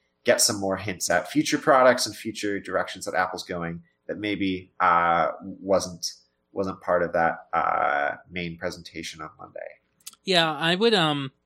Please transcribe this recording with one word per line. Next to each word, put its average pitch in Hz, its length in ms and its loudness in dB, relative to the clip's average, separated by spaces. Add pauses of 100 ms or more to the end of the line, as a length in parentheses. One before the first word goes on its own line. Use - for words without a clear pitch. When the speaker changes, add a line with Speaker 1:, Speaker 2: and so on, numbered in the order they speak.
(240)
Speaker 1:
get 117 160 4
some 104 180 2
more 95 180 -2
hints 92 340 -6
at 87 200 0
future 147 280 0
products 127 480 6
and 104 100 -8
future 104 420 -6
directions 92 460 -4
that 85 100 -6
Apple's 90 300 -2
going 85 380 -6 (260)
that 85 100 -6
maybe, 95 640 -2
uh, 85 500 4 (100)
wasn't, 92 720 -2 (380)
wasn't 95 300 -4
part 87 240 2
of 82 80 -4
that, 82 400 2
uh, 78 640 0 (120)
main 85 300 -8
presentation 82 640 -10
on 78 160 -12
Monday. 50 220 -16 (640)
Speaker 2:
Yeah, 165 280 2
I 160 220 0
would, 220 200 2
um, 147 360 2 (160)